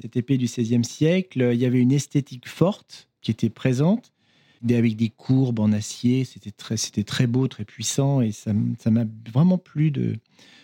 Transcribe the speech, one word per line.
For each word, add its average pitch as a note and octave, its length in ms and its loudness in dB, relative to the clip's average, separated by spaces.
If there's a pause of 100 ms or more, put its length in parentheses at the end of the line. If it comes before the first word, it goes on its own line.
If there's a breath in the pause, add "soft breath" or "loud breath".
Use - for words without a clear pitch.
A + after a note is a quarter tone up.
cette A#2+ 160 -10
épée B2+ 220 0
du B2+ 80 0
seizième A#2+ 380 0
siècle. D3 680 0
Il A#2+ 60 0
y B2+ 80 2
avait B2 140 2
une B2 100 4
esthétique C#3 560 -2
forte - 640 -4 (140)
qui A#2 100 -2
était A2+ 180 -2
présente, D3 640 0 (500 soft breath)
des, A#2+ 140 2
avec A#2 180 2
des A2 140 0
courbes C3 500 0
en G#2+ 140 2
acier. B2 520 -2
C'était - 280 -14
très, - 240 -8
c'était - 260 -4
très - 240 -2
beau, B2+ 220 0
très - 160 -12
puissant. C3+ 560 -2
Et A2 100 0
ça G#2+ 220 -6
m-, A#2 260 0
ça A2+ 140 0
m'a A#2 120 2 (280)
vraiment F3+ 260 4
plu D3+ 320 -2
de, A#2+ 300 -4 (440 soft breath)